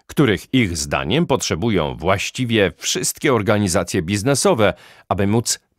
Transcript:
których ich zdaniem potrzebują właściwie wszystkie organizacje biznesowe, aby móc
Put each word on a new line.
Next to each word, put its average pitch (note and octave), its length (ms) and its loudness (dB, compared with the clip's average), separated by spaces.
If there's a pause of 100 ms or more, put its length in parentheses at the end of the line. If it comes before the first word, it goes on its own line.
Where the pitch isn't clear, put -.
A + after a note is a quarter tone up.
których A2 460 0
ich G2+ 240 2
zdaniem D2 480 -2
potrzebują F2 720 -2
właściwie G2 800 0
wszystkie - 560 -2
organizacje G2+ 680 0
biznesowe, G#2 720 2 (360)
aby G2 180 0
móc A2+ 320 0 (200)